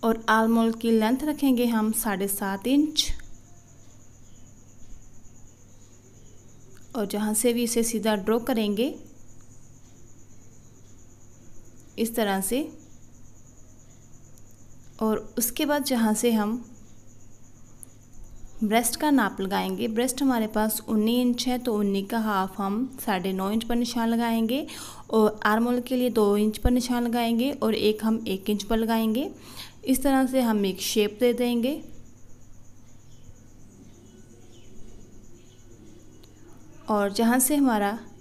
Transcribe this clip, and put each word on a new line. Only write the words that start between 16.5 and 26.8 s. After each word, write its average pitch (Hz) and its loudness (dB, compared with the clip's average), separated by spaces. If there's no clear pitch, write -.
ब्रेस्ट 220 2
का 302 2
नाप 226 4
लगाएंगे, 190 -2
ब्रेस्ट 247 0
हमारे 247 2
पास 214 0
उन्नीस 220 2
इंच 247 0
है 254 0
तो 247 0
उन्नीस 196 0
का 233 0
हाफ 196 0
हम 208 -2
साढ़े 190 -2
नौ 190 0
इंच 226 0
पर 233 0
निशान 233 0
लगाएंगे 233 2
और 214 4
आर्म 214 4
होल 247 2
के 254 -2
लिए 247 2
दो 202 6
इंच 214 2
पर 254 4
निशान 247 2